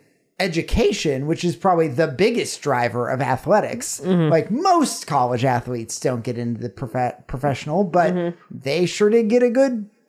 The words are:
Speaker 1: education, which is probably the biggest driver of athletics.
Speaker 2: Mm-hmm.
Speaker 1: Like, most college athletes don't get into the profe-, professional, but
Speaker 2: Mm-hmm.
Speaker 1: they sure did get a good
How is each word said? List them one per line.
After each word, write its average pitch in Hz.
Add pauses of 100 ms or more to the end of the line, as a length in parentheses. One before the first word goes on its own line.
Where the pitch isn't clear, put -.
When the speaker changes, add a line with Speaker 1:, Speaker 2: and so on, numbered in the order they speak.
(380)
Speaker 1:
education, 165
which 160
is 175
probably 170
the 147
biggest 196
driver 120
of 135
athletics. 143
Speaker 2:
Mm-hmm. 170
Speaker 1:
Like, 165
most 339
college 123
athletes 120
don't 123
get 120
into 117
the 123
profe-, 123
professional, 147
but 170
Speaker 2:
Mm-hmm. 175
Speaker 1:
they 147
sure 208
did 226
get 240
a 247
good 247 (200)